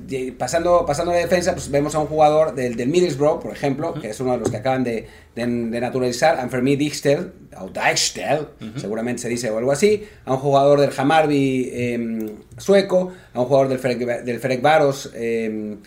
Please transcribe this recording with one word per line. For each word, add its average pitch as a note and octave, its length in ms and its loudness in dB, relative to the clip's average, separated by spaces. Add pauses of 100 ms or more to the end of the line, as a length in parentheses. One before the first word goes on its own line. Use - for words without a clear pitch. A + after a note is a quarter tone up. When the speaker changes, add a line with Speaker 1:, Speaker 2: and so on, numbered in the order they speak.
Speaker 1:
de-, C3 240 -6
pasando, E3+ 540 2
pasando E3+ 280 -2
a - 20 2
la F3 60 2
defensa, F3 340 0
pues C3 160 -8
vemos C#3+ 240 0
a D#3 60 0
un D3 60 -2
jugador D#3 480 4
del, B2 220 -4
del B2 140 -2
Middlesbrough, D#3 500 2
por A2 100 -8
ejemplo, C#3+ 420 -4
Speaker 2:
Ujú. D3+ 100 -10
Speaker 1:
que G#2+ 80 -8
es G#2+ 100 -8
uno B2+ 120 0
de A#2+ 60 0
los G#2+ 120 -2
que - 80 -4
acaban C3 260 0
de, A#2 240 -4 (260)
de, A#2 120 -6
de A#2+ 340 -2
naturalizar, B2+ 580 0
Anfermi B2+ 380 0
Dijkstel, D3 560 -2 (260)
o F#2+ 120 -12
Dijkstel, D3 760 -2 (120)
Speaker 2:
Ujú. A2+ 180 -12
Speaker 1:
seguramente A2+ 440 -6
se A#2 80 -6
dice, A#2+ 200 -4
o A2 60 -4
algo B2 160 0
así, G3+ 340 2 (200)
a B2+ 80 -2
un C3 40 2
jugador C#3 420 6
del C#3 140 4
Hammarby, C#3 800 2
em, A#2 560 -4 (300)
sueco, F#3 560 2 (180)
a A#2+ 80 -2
un B2 60 0
jugador C3+ 220 4
del B2+ 120 -2
Ferenc-, A#2+ 420 -2
del B2 160 -4
Ferencváros, C#3 760 2
em, A2 720 -4